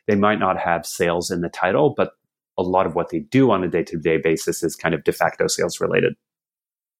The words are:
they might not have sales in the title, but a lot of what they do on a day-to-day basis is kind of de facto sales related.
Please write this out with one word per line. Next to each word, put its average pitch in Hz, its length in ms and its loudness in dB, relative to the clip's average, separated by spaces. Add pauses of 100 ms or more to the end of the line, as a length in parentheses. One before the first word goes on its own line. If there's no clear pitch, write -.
they 107 80 2
might 104 240 2
not 95 180 0
have 85 300 -2
sales 87 460 -2
in 87 80 -4
the 85 80 -4
title, 135 480 2
but 92 160 -2 (440)
a 95 60 -2
lot 92 240 2
of 80 80 -6
what 82 140 -2
they 85 100 -6
do 127 320 2
on 92 140 2
a 87 40 0
day-to-day 80 500 0
basis 80 440 -2
is 82 140 -2
kind 82 180 -2
of 76 80 -2
de - 80 -2
facto - 380 0
sales - 320 -4
related. 90 340 0 (840)